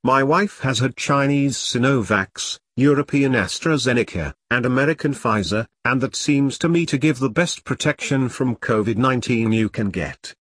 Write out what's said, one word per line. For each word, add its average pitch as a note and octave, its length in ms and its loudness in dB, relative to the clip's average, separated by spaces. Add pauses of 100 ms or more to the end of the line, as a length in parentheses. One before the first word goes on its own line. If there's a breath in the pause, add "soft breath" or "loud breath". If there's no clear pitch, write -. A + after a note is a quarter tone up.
My C3 200 4
wife F3 360 0
has C3 200 -2
had B2+ 180 -2
Chinese C#3 600 0
Sinovacs, A2+ 1000 0 (160)
European C#3 560 2
AstraZeneca, A#2 1000 0 (180)
and B2 140 0
American C#3+ 480 0
Pfizer, G#2+ 520 -2 (200)
and B2 160 2
that C3 160 -4
seems C#3 400 0
to E3+ 120 0
me E3+ 160 2
to D3+ 120 -2
give C3+ 220 0
the C3 100 0
best E3 340 -2
protection C3+ 640 -2
from B2 300 -2
covid G#2+ 400 0
nineteen A#2 560 0
you A2 160 2
can G#2+ 200 -4
get. D#2 440 -8 (140)